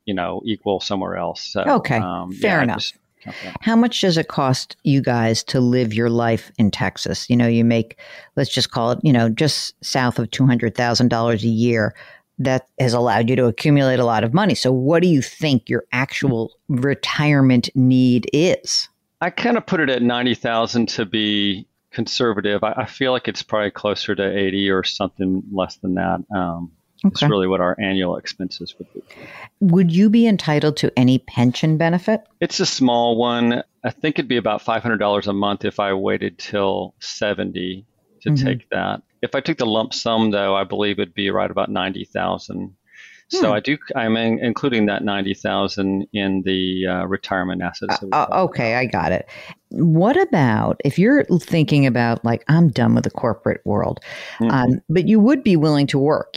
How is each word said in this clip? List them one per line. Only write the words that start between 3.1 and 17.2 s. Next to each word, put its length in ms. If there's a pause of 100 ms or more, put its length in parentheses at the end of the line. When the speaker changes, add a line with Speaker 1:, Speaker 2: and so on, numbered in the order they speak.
Speaker 1:
count 220
that. 180
Speaker 2:
How 140
much 260
does 160
it 100
cost 560
you 160
guys 440
to 160
live 340
your 160
life 480
in 120
Texas? 600
You 60
know, 120
you 160
make, 340 (380)
let's 160
just 200
call 180
it, 120
you 100
know, 180
just 420 (100)
south 360
of 140
two 120
hundred 300
thousand 340
dollars 360
a 40
year. 460 (480)
That 260 (100)
has 160
allowed 340
you 80
to 80
accumulate 560
a 60
lot 180
of 80
money. 220
So 180
what 300
do 60
you 120
think 480
your 240
actual 640 (120)
retirement 1080